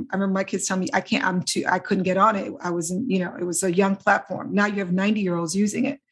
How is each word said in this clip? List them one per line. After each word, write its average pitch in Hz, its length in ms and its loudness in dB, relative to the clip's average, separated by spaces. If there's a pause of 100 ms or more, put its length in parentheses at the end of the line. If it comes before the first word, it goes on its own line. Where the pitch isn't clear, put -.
(120)
I 196 40 -4
remember 196 180 0
my 190 100 0
kids 190 220 -4
telling 190 200 -2
me, - 60 -6
"I 196 100 2
can't, - 220 -2
I'm 185 200 0
too, - 260 -2
I 185 80 2
couldn't 185 260 0
get 185 140 0
on 208 180 4
it. - 160 -4 (100)
I 175 100 -4
wasn't, 170 400 -2
you 190 80 2
know, 175 200 -4
it 180 40 -4
was 175 180 -2
a 190 100 2
young 196 240 4
platform." - 600 0
Now 202 100 4
you 202 140 -2
have 180 120 -2
ninety-year-olds 185 640 0
using 208 300 0
it. 277 140 -4 (120)